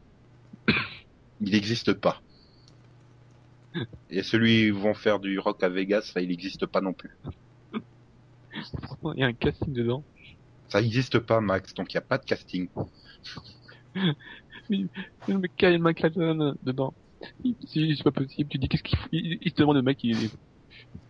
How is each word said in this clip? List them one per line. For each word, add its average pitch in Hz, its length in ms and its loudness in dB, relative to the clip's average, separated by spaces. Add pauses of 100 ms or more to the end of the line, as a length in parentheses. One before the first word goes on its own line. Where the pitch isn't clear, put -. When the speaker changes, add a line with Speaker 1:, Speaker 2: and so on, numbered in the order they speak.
(1400)
Speaker 1:
Il 98 100 -2
n'existe 107 420 2
pas. - 280 0 (1900)
Et 95 140 -2
celui 113 480 4
où 101 80 -2
vont 98 140 2
faire 101 260 2
du 98 200 -4
rock 104 240 -2
à 92 60 4
Vegas, 95 320 0 (120)
ça, 90 80 -2
il 90 80 -2
n'existe 90 360 -6
pas 95 160 0
non 95 120 -2
plus. - 160 -16 (640)
Speaker 2:
Il - 1500 -12
y 135 40 2
a 131 40 4
un 120 60 -2
casting - 400 -4
dedans. 120 300 -2 (640)
Speaker 1:
Ça 101 140 2
n'existe 120 380 2
pas, 113 220 2
Max, 95 320 0
donc - 200 -8
il - 40 -4
n'y - 20 -2
a - 80 -2
pas 135 100 0
de - 80 -20
casting. - 480 -4
Speaker 2:
<laughs> - 1200 -14 (760)
Mais, 196 160 0 (420)
mais 190 300 0
Kyle 175 220 6
MacLachlan 160 720 2 (100)
dedans. 131 300 -2 (500)
Il, 247 120 0 (120)
c'est, 156 300 0
c'est - 60 -4
pas 139 80 4
possible, 143 380 -2
tu - 80 -4
dis 131 120 -2
qu'est-ce - 140 -2
qu'il - 140 0
fout, - 140 -10
il, 160 300 -2
il - 100 -4
se - 60 -8
demande 147 180 6
le 135 60 4
mec, 139 200 2
il, 113 280 0 (800)